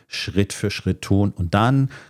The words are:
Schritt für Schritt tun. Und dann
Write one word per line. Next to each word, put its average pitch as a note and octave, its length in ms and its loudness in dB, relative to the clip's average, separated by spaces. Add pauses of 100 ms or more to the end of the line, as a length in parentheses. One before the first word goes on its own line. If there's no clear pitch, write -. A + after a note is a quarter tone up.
Schritt - 460 -2
für - 160 -4
Schritt - 320 -4
tun. G2+ 340 2
Und F2+ 200 -2
dann C3+ 340 4 (200)